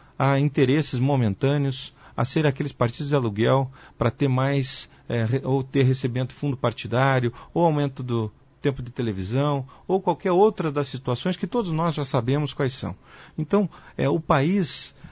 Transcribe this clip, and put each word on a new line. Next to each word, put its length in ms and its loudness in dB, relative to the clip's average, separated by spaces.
a 220 2
interesses 600 2
momentâneos, 920 0
a 80 0
ser 220 0
aqueles 260 0
partidos 360 -2
de 80 2
aluguel 560 2
para 120 2
ter 180 0
mais, 600 -2
é, 160 0
re-, 180 -2
ou 220 0
ter 180 2
recebimento 500 0
fundo 240 -4
partidário, 760 0
ou 120 2
aumento 400 0
do, 260 -2
tempo 220 -2
de 80 -10
televisão, 760 -2
ou 120 2
qualquer 320 0
outra 380 4
das 180 -2
situações 480 -4
que 100 -6
todos 260 -2
nós 220 0
já 100 -4
sabemos 480 0
quais 220 -2
são. 200 -8
Então, 300 2
é, 120 0
o 120 2
país, 760 0